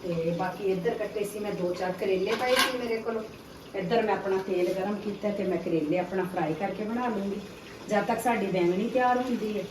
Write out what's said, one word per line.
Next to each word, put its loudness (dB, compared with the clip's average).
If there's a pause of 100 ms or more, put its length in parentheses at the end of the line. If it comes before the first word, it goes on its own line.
ਤੇ 0
ਬਾਕੀ -2
ਇੱਧਰ 0
ਕੱਟੇ -2
ਸੀ -6
ਮੈਂ -4
ਦੋ -2
ਚਾਰ -2
ਕਰੇਲੇ 2
ਪਏ 4
ਸੀ 2
ਮੇਰੇ -2
ਕੋਲ, -4 (520)
ਇੱਧਰ 2
ਮੈਂ 2
ਆਪਣਾ 0 (100)
ਤੇਲ 2
ਗਰਮ 0
ਕੀਤਾ -4
ਤੇ -2
ਮੈਂ 2
ਕਰੇਲੇ 2
ਆਪਣਾ 0
ਫਰਾਈ -2
ਕਰਕੇ -2
ਬਣਾ -2
ਲੂੰਗੀ। -2 (500)
ਜਦ 2
ਤੱਕ 0
ਸਾਡੀ 2
ਬੈਂਗਣੀ 4
ਤਿਆਰ 4
ਹੁੰਦੀ 0
ਹੈ -2